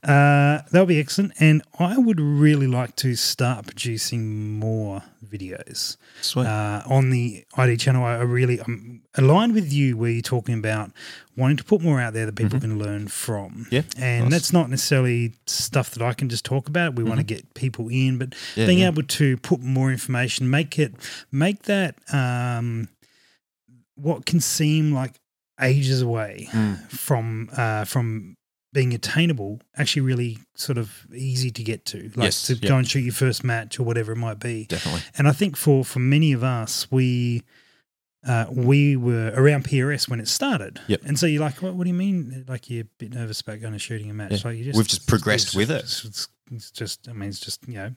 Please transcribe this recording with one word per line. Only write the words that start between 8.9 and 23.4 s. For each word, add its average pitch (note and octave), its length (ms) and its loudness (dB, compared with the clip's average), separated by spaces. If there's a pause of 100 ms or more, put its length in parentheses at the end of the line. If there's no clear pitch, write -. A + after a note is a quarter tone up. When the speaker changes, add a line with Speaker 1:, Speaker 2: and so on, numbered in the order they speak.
Speaker 1:
aligned F3+ 380 6
with F3 180 2
you C#3 260 4
where A#2 120 0
you're A#2 120 0
talking A#2+ 360 -2
about A2 340 -2 (440)
wanting C3 220 4
to - 60 -6
put G3+ 180 2
more D3+ 180 4
out A#2 140 -2
there A2+ 120 -2
that G#2 100 -6
people A2 240 2
Speaker 2:
Mm-hmm. A2+ 120 -2
Speaker 1:
can G#2+ 80 -2
learn G#2 300 -4
from. A2 600 -8
Speaker 2:
Yeah, C3 120 2 (160)
Speaker 1:
And B2 280 0
Speaker 2:
nice. C3 60 4
Speaker 1:
that's E3+ 220 2
not D3+ 160 4
necessarily B2 640 2 (120)
stuff - 460 -2
that A#2+ 100 -8
I A#2 120 0
can C3 160 -4
just A#2 160 -6
talk C3 220 -2
about. D#3 280 -2
We A#2+ 80 -2
wanna A2+ 180 0
Speaker 2:
Mm-hmm. D3+ 60 -2
Speaker 1:
get - 260 -8
people A#2 360 -6
in, C3 280 2
but B2+ 160 -6 (220)
Speaker 2:
Yeah, G#3 100 2
Speaker 1:
being F#3 140 6
Speaker 2:
yeah. F#3 80 6
Speaker 1:
able D#3 160 0
to C3+ 340 2
put C#3+ 240 -2
more C3 300 2
information, B2+ 580 -2
make D3 300 0
it, C3 140 0 (380)
make F3 320 0
that, G3 320 0 (180)
um, A#2+ 720 -2 (1080)